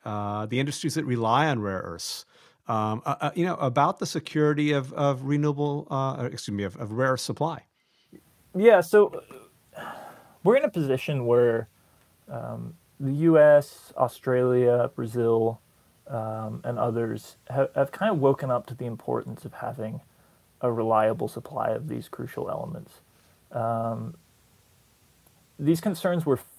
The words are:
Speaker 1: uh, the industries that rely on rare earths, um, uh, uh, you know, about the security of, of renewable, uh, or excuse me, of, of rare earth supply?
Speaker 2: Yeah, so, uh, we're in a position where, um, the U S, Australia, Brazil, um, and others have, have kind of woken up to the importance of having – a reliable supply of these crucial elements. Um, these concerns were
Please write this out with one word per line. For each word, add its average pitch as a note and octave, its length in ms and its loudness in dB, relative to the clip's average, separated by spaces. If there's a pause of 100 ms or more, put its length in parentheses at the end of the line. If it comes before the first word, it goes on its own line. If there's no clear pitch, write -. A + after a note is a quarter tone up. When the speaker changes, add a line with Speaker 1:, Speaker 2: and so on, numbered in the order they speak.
Speaker 1:
uh, G#2 400 -6
the A#2+ 160 -4
industries C#3+ 360 -4
that D#3+ 100 -4
rely B2 400 2
on C3 140 0
rare G2 180 -4
earths, - 480 -10 (420)
um, A2 380 -2
uh, C#3+ 160 -2
uh, C#3+ 120 -2
you F3 120 -2
know, F3+ 80 -4
about C#3+ 460 0
the - 40 -4
security D3+ 680 0
of, C3+ 200 -2
of C#3+ 300 0
renewable, D3 680 -2
uh, C3+ 280 -2
or A#2+ 80 -6
excuse - 280 -10
me, G2+ 100 -4
of, F#2+ 120 -8
of G#2+ 160 -10
rare C3 200 0
earth B2 80 -2
supply? - 440 -6 (880)
Speaker 2:
Yeah, G3 280 8
so, - 400 4 (560)
uh, - 140 -14 (520)
we're A#3 140 6
in D4 60 2
a B3 60 -2
position C#3 540 -2
where, A#2+ 440 4 (640)
um, A#2 440 -10 (280)
the C3+ 100 -2
U D#3+ 260 4
S, D3 580 6
Australia, B2 1000 2
Brazil, A#2 640 0 (480)
um, A2 580 -8
and A#2+ 140 -4
others A2+ 580 -4 (120)
have, C3+ 260 0
have C#3 180 0
kind G#3+ 200 -2
of E3 60 -2
woken C3+ 320 2
up A#2+ 160 -2
to B2 80 -14
the B2 100 -10
importance A#2 640 -8
of - 80 -14
having – A2+ 480 -10 (580)
a B2 100 0
reliable A2 580 2
supply A2+ 420 -6
of D3 180 -6
these A#2 220 -10
crucial - 400 -10
elements. - 500 -10 (500)
Um, A2+ 680 -4 (1400)
these D#3+ 220 2
concerns F3 460 -2
were C3 120 2 (200)